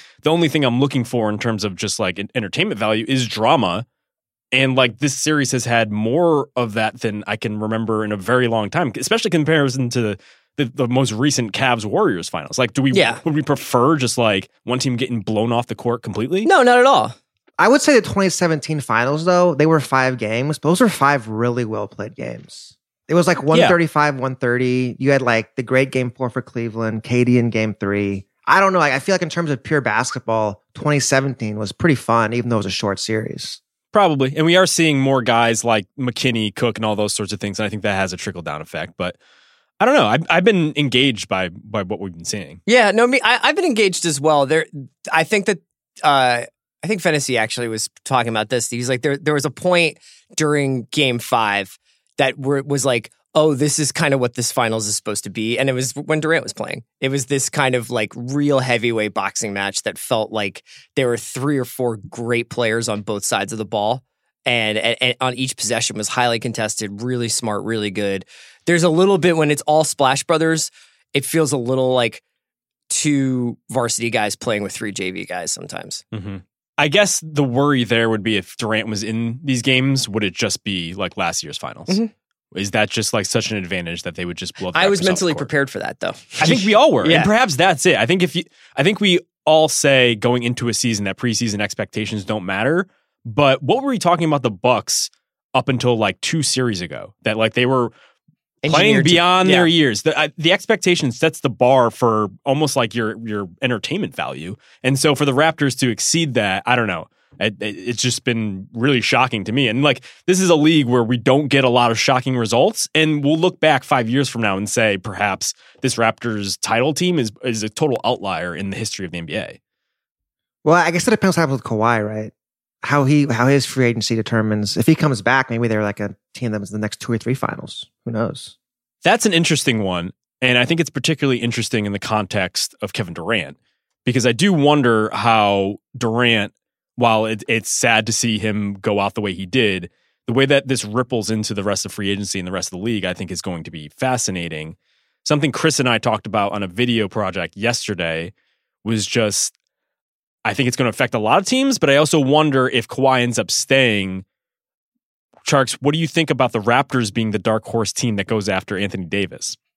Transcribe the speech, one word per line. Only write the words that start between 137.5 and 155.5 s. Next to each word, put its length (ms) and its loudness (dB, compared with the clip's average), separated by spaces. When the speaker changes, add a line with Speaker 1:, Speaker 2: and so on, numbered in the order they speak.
Speaker 1:
sad 380 2
to 60 -2
see 260 0
him 360 -2
go 240 -2
out 160 -2
the 60 -4
way 120 -4
he 120 -10
did, 440 0
the 60 -4
way 120 4
that 220 2
this 180 -2
ripples 440 -2
into 240 -2
the 100 -4
rest 220 -2
of 60 -12
free 180 -4
agency 300 -4
and 80 -8
the 40 -8
rest 220 -4
of 60 -10
the 60 -6
league, 200 -2
I 80 -4
think 180 -10
is 100 -8
going 220 -8
to 80 -16
be 180 -14
fascinating. 880 -4
Something 260 2
Chris 280 0
and 100 2
I 80 2
talked 300 -2
about 260 -2
on 100 -4
a 40 -4
video 400 -2
project 500 -6
yesterday 760 -4
was 220 -2
just, 520 -2
I 80 -2
think 140 0
it's 100 0
gonna 140 0
affect 240 -2
a 40 -2
lot 200 4
of 80 0
teams, 320 0
but 100 2
I 80 6
also 220 4
wonder 500 2
if 180 -2
Kawhi 340 2
ends 180 -2
up 120 -4
staying. 720 0
Charks, 280 2